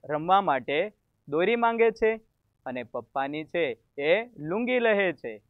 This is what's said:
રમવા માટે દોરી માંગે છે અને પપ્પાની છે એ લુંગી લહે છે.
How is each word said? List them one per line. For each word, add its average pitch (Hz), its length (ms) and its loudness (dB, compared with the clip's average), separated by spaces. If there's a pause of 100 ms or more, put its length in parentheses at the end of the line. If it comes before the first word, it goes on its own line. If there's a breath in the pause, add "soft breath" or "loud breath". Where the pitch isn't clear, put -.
રમવા 165 360 2
માટે 147 520 0 (340)
દોરી 175 280 2
માંગે 233 360 2
છે 220 300 0 (440)
અને 123 180 -8
પપ્પાની 135 600 -6
છે 151 340 -2 (200)
એ 170 280 2 (120)
લુંગી 226 420 -2
લહે 202 340 2
છે. 113 360 -12